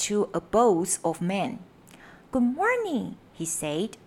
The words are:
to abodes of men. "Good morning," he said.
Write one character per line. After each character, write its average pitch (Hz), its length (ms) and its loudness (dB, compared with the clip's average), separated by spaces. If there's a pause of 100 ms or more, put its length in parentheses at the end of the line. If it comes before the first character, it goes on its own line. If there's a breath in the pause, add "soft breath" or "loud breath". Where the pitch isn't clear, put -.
to 208 260 0
abodes 190 680 2
of 165 180 -2
men. 185 380 -2 (720 soft breath)
"Good 247 240 2
morning," 370 600 0 (220)
he 165 80 -6
said. 160 600 -4